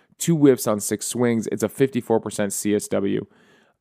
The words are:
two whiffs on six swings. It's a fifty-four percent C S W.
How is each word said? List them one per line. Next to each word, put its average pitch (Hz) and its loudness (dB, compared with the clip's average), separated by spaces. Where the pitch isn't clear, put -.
two 170 0
whiffs 143 6
on 107 0
six - -6
swings. 117 0
It's 107 -4
a 104 -2
fifty-four 127 0
percent 104 -4
C 104 -2
S 104 -2
W. 101 -2